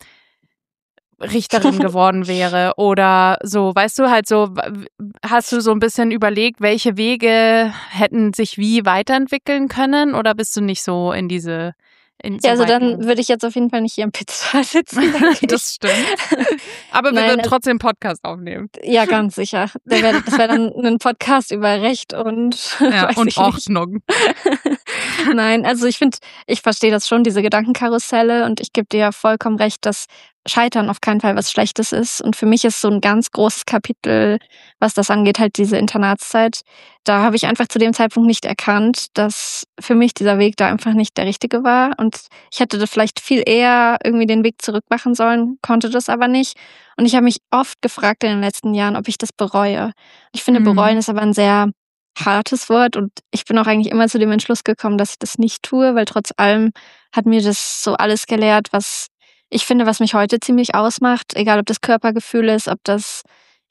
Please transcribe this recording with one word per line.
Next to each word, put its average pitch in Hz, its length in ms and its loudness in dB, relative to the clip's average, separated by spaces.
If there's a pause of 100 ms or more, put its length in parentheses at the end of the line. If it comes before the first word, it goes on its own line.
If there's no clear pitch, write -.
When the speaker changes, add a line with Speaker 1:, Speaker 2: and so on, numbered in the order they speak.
(1200)
Speaker 1:
Richterin 220 580 0
Speaker 2:
<laughs> - 0 -
Speaker 1:
geworden 185 480 2
wäre 180 500 0
oder 190 680 4
so, 196 320 0
weißt 208 240 0
du, 254 100 4
halt 220 180 2
so, 208 280 2
w-, 180 60 -6 (200)
w-, - 40 -16 (380)
hast 233 280 0
du 240 100 0
so 220 100 2
ein 214 80 2
bisschen 226 320 0
überlegt, 214 500 0
welche 208 360 0
Wege 226 760 2 (200)
hätten 208 420 0
sich - 240 -4
wie 214 280 0
weiterentwickeln 269 840 0
können 277 480 0
oder 220 180 2
bist 214 240 -6
du 208 40 -2
nicht 196 200 -2
so 175 300 -2
in 180 180 -4
diese, 170 440 -6 (500)
in 196 120 -6
Speaker 2:
Ja, - 60 -10
Speaker 1:
so 254 80 -4
Speaker 2:
also 240 140 2
Speaker 1:
weit 226 80 0
Speaker 2:
dann 240 100 2
Speaker 1:
gegangen? 226 260 -2
Speaker 2:
würde 240 140 0
ich 240 60 -4
jetzt 233 180 -2
auf 233 80 -4
jeden 240 160 0
Fall 233 120 -2
nicht 220 120 -4
hier 214 120 -4
im 208 60 -2
Pizza - 520 -4
<laughs> - 0 -
sitzen, - 360 -2 (120)
denke 302 220 2
ich. - 60 -2
Speaker 1:
<laughs> - 80 0
Das 240 280 -2
stimmt. 196 180 -2 (1000)
Aber 254 180 2
wir 262 100 -2
Speaker 2:
Nein, 220 100 2
Speaker 1:
würden 240 120 2
Speaker 2:
also 226 100 -2
Speaker 1:
trotzdem 254 260 0
Podcast 214 480 -4
aufnehmen. 180 440 -10 (120)
Speaker 2:
Ja, 226 240 2
ganz 214 300 0
sicher. 202 340 -4 (160)
Der 226 160 2
wär, 226 240 2
das 247 140 0
wär 226 80 4
dann 226 260 0
Speaker 1:
<laughs> 247 100 -8
Speaker 2:
ein 233 140 2
Podcast 247 540 0
über 208 320 0
Recht 233 320 -4
und 226 420 -2 (180)
<laughs> - 40 -12
Speaker 1:
Ja, 208 300 4
Speaker 2:
weiß 233 80 0
Speaker 1:
und 226 100 2
Speaker 2:
ich - 100 -2
nicht. - 0 -
Speaker 1:
Ordnung. 196 720 0
Speaker 2:
<laughs> 339 1300 -2
Nein, 226 300 2
also 240 200 0
ich 247 120 0
find, 277 200 0 (300)
ich - 140 -4
versteh 220 280 0
das 208 180 0
schon, 233 160 2
diese 208 180 0
Gedankenkarusselle, 233 1040 0
und 220 140 -4
ich - 140 -10
geb 214 160 -2
dir 214 100 0
ja 208 120 2
vollkommen 220 460 -2
recht, 214 280 -2
dass 208 200 -6 (420)
Scheitern 233 420 0
auf 202 120 -6
keinen 208 200 0
Fall 202 140 0
was 202 160 -4
Schlechtes 214 400 -2
ist. - 280 -4
Und - 160 -2
für 214 120 0
mich 226 180 4
ist 226 160 0
so 214 80 2
ein 208 100 0
ganz 208 300 0
großes - 380 0
Kapitel, 214 720 0 (400)
was 214 160 0
das 202 160 0
angeht, 202 260 2
halt 214 200 2
diese 202 200 2
Internatszeit. 208 840 0 (420)
Da 202 180 2
hab 220 140 2
ich 226 100 0
einfach 233 220 0
zu - 100 -4
dem 226 160 4
Zeitpunkt 233 320 2
nicht 233 200 2
erkannt, 214 680 0
dass - 540 -4 (120)
für - 140 -2
mich 240 220 4
dieser 202 240 2
Weg 208 180 2
da 190 100 2
einfach 220 260 -2
nicht 214 240 0
der 185 100 -2
richtige 233 360 -4
war. 254 360 2
Und 220 220 -2 (300)
ich - 80 -12
hätte 220 200 0
da 214 80 0
vielleicht - 320 -2
viel 254 260 0
eher 240 580 2
irgendwie 233 220 2
den 220 180 2
Weg 226 200 -2
zurück 214 260 -4
machen 240 240 0
sollen, 233 480 0
konnte 233 300 0
das 247 180 -4
aber 233 180 0
nicht. 262 300 0 (400)
Und 240 80 2
ich 233 100 2
hab 247 80 4
mich 240 140 2 (140)
oft 254 320 -2
gefragt 220 400 -2
in 220 80 0
den 202 100 -2
letzten 202 320 -4
Jahren, 202 220 0
ob - 120 -6
ich 226 120 -6
das 226 120 -8
bereue. 202 600 -2 (400)
Ich - 120 -10
finde, 247 160 4
Speaker 1:
Mhm. 220 40 4 (120)
Speaker 2:
bereuen 214 220 4
ist 220 120 -2
aber 214 120 -2
ein 214 120 2
sehr 208 360 2 (500)
hartes 208 480 -2
Wort 240 300 2
und 202 140 -4 (200)
ich - 140 -6
bin 226 120 0
auch 220 100 2
eigentlich 214 240 2
immer 226 180 2
zu 233 100 0
dem 214 120 2
Entschluss 220 340 -2
gekommen, 208 320 -2
dass 202 140 -2
ich - 80 -18
das - 180 -10
nicht 226 260 -2
tue, 262 320 2
weil 226 80 2
trotz - 320 -4
allem 214 360 2 (440)
hat 214 100 0
mir 226 160 4
das - 420 -4
so 208 100 0
alles 214 340 0
gelehrt, 214 440 2
was - 360 -4 (420)
ich - 160 -2
finde, 247 200 2
was 220 160 2
mich 220 120 0
heute 208 280 2
ziemlich 247 340 2
ausmacht, 240 600 0
egal 208 240 2
ob 208 60 -2
das 226 140 -4
Körpergefühl 226 720 0
ist, 220 180 0
ob - 160 -6
das, - 400 -4 (480)